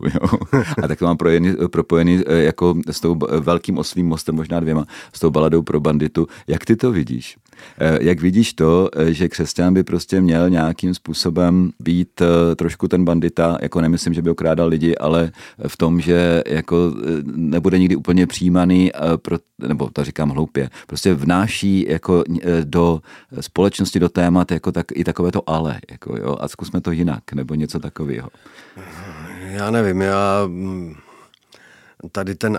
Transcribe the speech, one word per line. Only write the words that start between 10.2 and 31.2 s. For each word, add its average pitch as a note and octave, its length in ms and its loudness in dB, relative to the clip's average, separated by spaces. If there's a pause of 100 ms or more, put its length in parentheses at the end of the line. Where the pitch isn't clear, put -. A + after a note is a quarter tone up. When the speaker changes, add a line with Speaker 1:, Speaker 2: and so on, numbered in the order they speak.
Speaker 1:
měl F2 280 4
nějakým E2 440 0
způsobem F2 840 0
být, F2 420 -2
eh, E2+ 340 4
trošku E2+ 320 -4
ten F2+ 180 2
bandita, E2+ 560 2
jako - 200 -2
nemyslím, E2+ 320 0
že E2 80 -2
by E2+ 80 0
okrádal D#2+ 380 0
lidi, E2 280 2
ale E2 360 0 (360)
v - 100 -10
tom, E2 240 2
že E2+ 460 2
jako, D#2+ 500 0
eh, D2 240 -4 (140)
nebude E2+ 440 2
nikdy F#2 160 4
úplně F2+ 320 2
přijímaný, F2+ 680 2
eh, E2 220 0
pro-, - 200 -4 (220)
nebo C2+ 340 -4
to D2 100 -4
říkám D2 260 -4
hloupě, C#2 400 -4 (180)
prostě F2+ 260 0
vnáší F#2 760 0
jako, E2 340 2 (180)
eh, E2+ 220 0
do E2 380 2 (400)
společnosti, F#2+ 580 0
do E2+ 100 4
témat F2 420 2
jako F2 200 -2
tak-, E2+ 240 -6
i E2 80 -2
takové F2+ 280 -2
to - 180 -4
ale, D#2+ 300 -4 (120)
jako - 260 -12
jo, A1+ 220 -6
a C#2 80 -8
zkusme - 340 -8
to F2+ 100 -4
jinak, E2 420 -4
nebo C#2 220 -6
něco D2+ 240 -6
takového. C#2 500 -10 (1120)
Speaker 2:
Já G2 320 -6
nevím, G2+ 300 2
já, G2 460 0
mm, F2+ 480 -8 (1160)